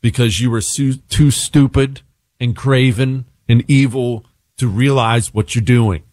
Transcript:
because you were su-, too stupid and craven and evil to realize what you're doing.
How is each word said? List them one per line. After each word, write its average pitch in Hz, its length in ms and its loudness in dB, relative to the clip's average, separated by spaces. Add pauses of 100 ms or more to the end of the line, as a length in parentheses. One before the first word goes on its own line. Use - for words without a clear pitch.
because 117 360 0
you 120 120 0
were 113 100 -2
su-, 135 360 -4 (120)
too 147 220 2
stupid 135 720 0 (380)
and 120 160 -4
craven 131 680 0 (240)
and 120 200 4
evil 123 580 0 (300)
to 127 100 -4
realize 117 680 0
what - 220 -4
you're 117 80 -2
doing. 110 400 2 (100)